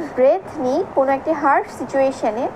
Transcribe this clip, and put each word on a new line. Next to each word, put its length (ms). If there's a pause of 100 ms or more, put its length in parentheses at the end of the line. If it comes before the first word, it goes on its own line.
(140)
ব্রেথ 440
নিই 260 (100)
কোনো 180
একটি 200
হার্ড 340 (120)
সিচুয়েশনে 760